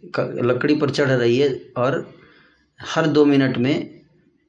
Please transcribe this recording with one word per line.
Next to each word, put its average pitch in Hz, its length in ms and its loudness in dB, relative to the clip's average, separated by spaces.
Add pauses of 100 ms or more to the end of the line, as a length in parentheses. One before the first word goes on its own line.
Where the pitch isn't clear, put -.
क-, - 400 -6
लकड़ी 127 300 0
पर 147 160 -2
चढ़ 139 200 -2
रही 120 280 2
है 139 380 -2
और 131 380 -4 (680)
हर - 260 -4
दो 147 180 4
मिनट 135 340 2
में 139 400 -2 (500)